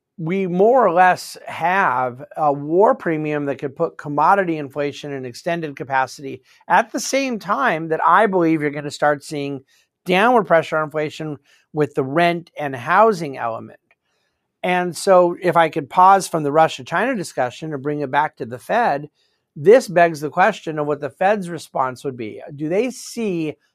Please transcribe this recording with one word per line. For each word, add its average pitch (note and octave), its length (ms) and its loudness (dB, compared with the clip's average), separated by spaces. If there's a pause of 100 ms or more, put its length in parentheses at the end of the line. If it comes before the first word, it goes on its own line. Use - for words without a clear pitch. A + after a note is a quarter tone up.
(200)
we F#3 280 -2
more A3 360 4
or F#3 80 4
less F3+ 540 2
have C#3 800 -2 (120)
a D#3 160 0
war E3 440 2
premium D3+ 500 -4
that C#3 140 -4
could C3+ 160 -8
put - 240 -4
commodity E3 580 2
inflation C#3+ 540 -6
in C3+ 140 -8
extended D#3 500 -8
capacity C3 640 -4 (260)
at A3+ 240 4
the C#4+ 80 -6
same C4 380 -2
time F#3 520 -2
that D#3 140 -2
I F3+ 220 6
believe E3 360 2
you're D3 100 -2
gonna D3 180 -8
start D3 340 0
seeing C#3+ 400 -8 (420)
downward G3+ 400 2
pressure E3 320 2
on D#3 80 -2
inflation D3+ 520 -6 (360)
with D3+ 200 -2
the C#3+ 100 -2
rent E3+ 540 -2
and C#3+ 180 -6
housing E3 640 2
element. A2+ 420 -10 (840)
And F3+ 340 -2
so F3+ 420 4
if F3 160 0
I E3 140 4
could C#3+ 180 -6
pause F#3+ 400 6
from E3 140 -4
the C#3+ 100 -2
Russia-China D#3+ 640 0
discussion D#3 560 -6
and C3+ 120 -8
bring D3 160 -4
it C#3 100 -4
back D3 280 -2
to D3+ 100 -10
the A#2+ 100 -12
Fed, E3 540 -2 (440)
this G3+ 320 6
begs E3+ 320 2
the D3 120 -6
question F3+ 480 -2
of D3 80 -2
what D3 140 -2
the C3+ 100 -6
Fed's F#3+ 380 0
response C3 540 -6
would C3 140 -6
be. G#2+ 240 -10 (140)
Do D3+ 140 -6
they G#3+ 200 0
see F3 640 -6 (200)